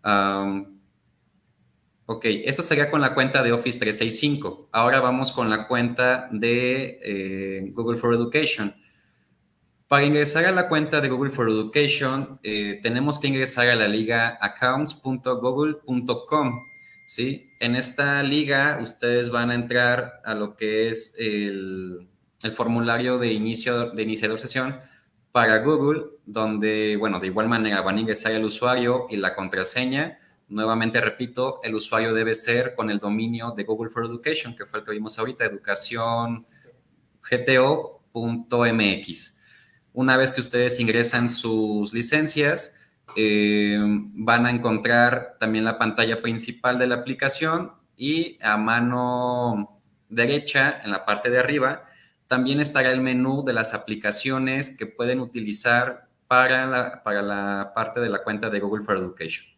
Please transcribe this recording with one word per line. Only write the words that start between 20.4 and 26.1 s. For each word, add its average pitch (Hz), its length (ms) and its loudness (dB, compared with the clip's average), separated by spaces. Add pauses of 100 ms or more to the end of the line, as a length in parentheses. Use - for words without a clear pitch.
que 107 320 0
es 113 300 -6
el, 95 920 -6 (340)
el 110 100 -2
formulario 117 680 0
de 120 140 2
inicio, 113 580 -2
de 110 120 -6
iniciador 110 380 -4
sesión 131 400 -6 (520)
para 110 260 4
Google, 147 460 2 (200)